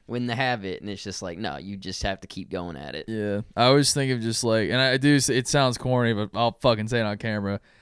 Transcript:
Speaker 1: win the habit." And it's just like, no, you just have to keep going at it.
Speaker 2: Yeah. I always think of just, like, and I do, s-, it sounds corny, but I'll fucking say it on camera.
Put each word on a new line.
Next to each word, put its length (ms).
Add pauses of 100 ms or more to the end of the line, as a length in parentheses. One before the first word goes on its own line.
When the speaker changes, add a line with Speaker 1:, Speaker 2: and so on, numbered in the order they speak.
Speaker 1:
win 200
the 80
habit." 460
And 80
it's 140
just 180
like, 160
no, 200
you 200
just 260
have 180
to 60
keep 220
going 280
at 180
it. 140
Speaker 2:
Yeah. 320 (140)
I 100
always 280
think 200
of 80
just, 220
like, 260
and 100
I 180
do, 200
s-, 120
it 180
sounds 300
corny, 360
but 200
I'll 280
fucking 260
say 120
it 40
on 140
camera. 420 (220)